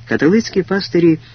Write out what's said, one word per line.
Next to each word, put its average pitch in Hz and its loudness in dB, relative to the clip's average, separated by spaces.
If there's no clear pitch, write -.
католицькі 180 0
пастирі, 170 0